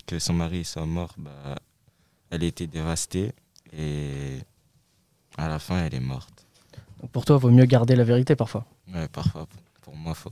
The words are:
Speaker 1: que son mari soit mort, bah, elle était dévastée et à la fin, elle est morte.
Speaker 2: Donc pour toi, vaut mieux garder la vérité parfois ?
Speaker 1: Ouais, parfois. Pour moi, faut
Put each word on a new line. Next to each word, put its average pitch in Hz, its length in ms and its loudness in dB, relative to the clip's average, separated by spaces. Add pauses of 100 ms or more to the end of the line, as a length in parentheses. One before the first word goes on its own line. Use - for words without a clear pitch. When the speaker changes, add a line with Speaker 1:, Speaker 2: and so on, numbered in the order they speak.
Speaker 1:
que 85 140 -6
son 85 140 -2
mari 85 320 -2
soit 80 200 -8
mort, 85 320 -6
bah, 69 380 -14 (720)
elle 85 140 -6
était 82 240 -4
dévastée 82 640 -4 (420)
et 73 640 -6 (960)
à 78 120 -4
la 78 100 -4
fin, 90 240 -2
elle 69 120 -4
est 64 40 -4
morte. 65 460 -10 (560)
Speaker 2:
Donc - 100 -14
pour - 140 -4
toi, 143 120 6
vaut 127 140 4
mieux 127 140 12
garder 123 300 6
la 123 80 6
vérité 123 320 2
parfois ? - 300 -4 (280)
Speaker 1:
Ouais, 80 140 -6
parfois. - 400 -4 (340)
Pour 69 140 -20
moi, 80 180 -10
faut - 180 -16